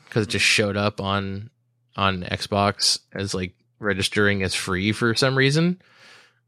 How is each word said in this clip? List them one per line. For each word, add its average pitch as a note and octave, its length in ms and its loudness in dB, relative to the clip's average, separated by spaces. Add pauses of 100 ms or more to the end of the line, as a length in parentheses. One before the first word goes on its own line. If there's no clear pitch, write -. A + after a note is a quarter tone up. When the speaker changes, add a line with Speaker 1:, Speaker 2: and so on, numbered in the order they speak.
Speaker 1:
'cause A2+ 140 0
it - 60 -4
just G2+ 140 0
Speaker 2:
Mm-hmm. - 200 2
Speaker 1:
showed G2+ 140 -2
up G2+ 240 -2
on, G2 480 -4 (460)
on F#2+ 280 0
Xbox - 760 0 (140)
as, G2 200 -6
like, F#2 200 -4 (260)
registering G2+ 640 0
as F#2 120 -2
free F#2+ 360 -2
for A#2 240 0
some C3+ 220 2
reason. D#3+ 440 2 (680)